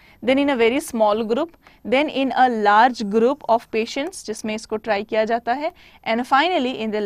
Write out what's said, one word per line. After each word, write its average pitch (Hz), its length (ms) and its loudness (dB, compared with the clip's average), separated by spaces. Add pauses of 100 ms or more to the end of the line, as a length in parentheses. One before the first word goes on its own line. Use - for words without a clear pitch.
(220)
then 262 200 2
in 285 120 0
a - 80 -2
very 240 260 2
small 220 420 2
group, 277 240 -4 (320)
then 262 240 0 (120)
in 262 100 -2 (100)
a 254 60 6 (180)
large 226 360 4 (120)
group 240 360 2
of 226 240 0
patients, 269 520 -4
जिसमें 214 280 -6
इसको 220 220 -8
ट्राई 214 280 -2
किया 220 200 0
जाता 233 280 -2
है, 294 200 -4 (360)
and 233 240 -2
finally 285 420 2 (100)
in 214 100 -4
the 214 120 -2